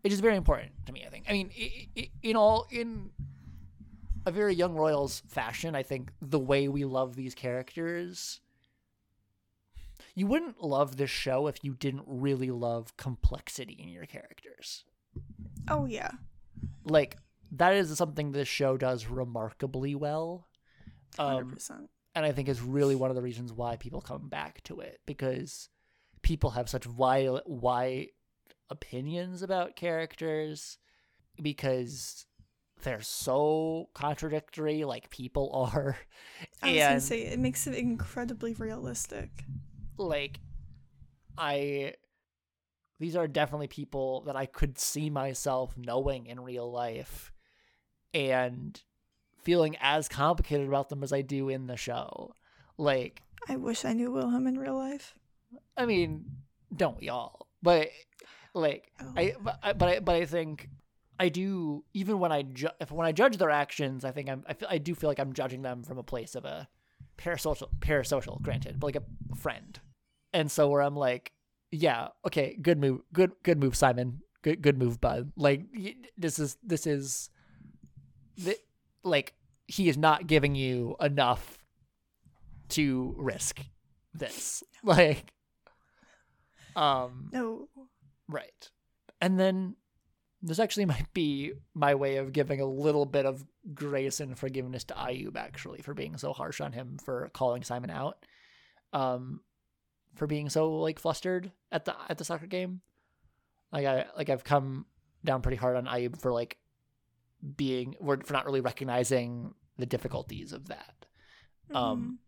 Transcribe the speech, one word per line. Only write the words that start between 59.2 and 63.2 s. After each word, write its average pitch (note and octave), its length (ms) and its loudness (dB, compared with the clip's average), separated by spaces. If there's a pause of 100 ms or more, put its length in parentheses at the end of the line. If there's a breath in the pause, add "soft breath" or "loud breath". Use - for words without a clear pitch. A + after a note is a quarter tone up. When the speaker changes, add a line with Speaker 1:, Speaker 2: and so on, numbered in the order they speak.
Speaker 1:
but - 220 -4
I, G3+ 100 2
but F3+ 160 4
I, F3+ 100 4
but F3 160 4
I E3+ 100 4
think D#3 440 -4 (500)
I F3+ 100 4
do, E3+ 540 -2 (100)
even G3 260 0
when F3 120 4
I C#3+ 120 2
ju-, C3+ 260 -4 (100)
if, D3+ 120 -8
when E3 160 0
I D#3+ 60 2
judge G#3+ 240 6